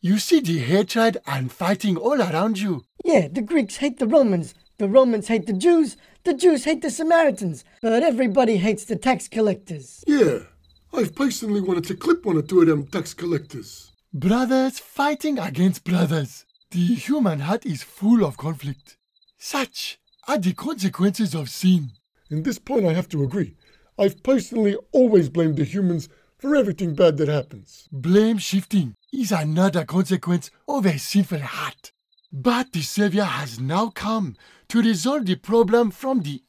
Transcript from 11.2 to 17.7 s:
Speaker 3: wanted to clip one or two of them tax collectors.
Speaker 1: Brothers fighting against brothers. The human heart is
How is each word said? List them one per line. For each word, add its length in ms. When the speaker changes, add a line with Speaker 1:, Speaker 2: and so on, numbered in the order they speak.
Speaker 3:
wanted 240
to 100
clip 300
one 120
or 40
two 180
of 80
them 180
tax 280
collectors. 800
Speaker 1:
Brothers 640
fighting 640
against 460
brothers. 600
The 240
human 440
heart 260
is 160